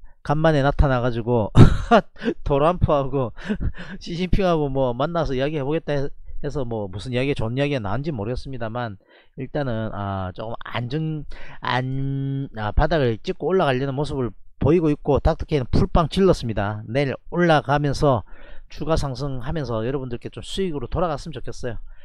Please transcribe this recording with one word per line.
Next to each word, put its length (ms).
간만에 400
나타나가지고 880
<laughs> 920
트럼프하고 880
<laughs> 340
시진핑하고, 720
뭐, 240
만나서 400
이야기해보겠다 580
해-, 160
해서, 200
뭐, 240
무슨 240
이야기가, 220
좋은 240
이야기가 220
나온지 320
모르겠습니다만, 840
일단은, 560
아, 420
조금 200
안정-, 600
안-, 960
아, 160
바닥을 460
찍고 280
올라가려는 480
모습을 360
보이고 320
있고, 300
닥터케이는 500
풀빵 380
질렀습니다. 800
내일 280
올라가면서 920
추가 280
상승하면서 920
여러분들께 440
좀 120
수익으로 440
돌아갔으면 460
좋겠어요. 460